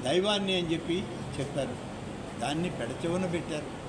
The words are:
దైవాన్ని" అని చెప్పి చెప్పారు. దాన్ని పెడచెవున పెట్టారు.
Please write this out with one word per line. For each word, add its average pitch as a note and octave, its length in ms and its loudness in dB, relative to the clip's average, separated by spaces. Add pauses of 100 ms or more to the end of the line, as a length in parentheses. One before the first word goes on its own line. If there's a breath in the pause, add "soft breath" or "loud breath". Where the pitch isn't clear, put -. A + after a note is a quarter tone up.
దైవాన్ని" F#3+ 520 4
అని E3+ 180 2
చెప్పి F3 300 0 (360)
చెప్పారు. C3+ 360 0 (640)
దాన్ని D3+ 300 0
పెడచెవున E3 560 0
పెట్టారు. D3+ 640 -2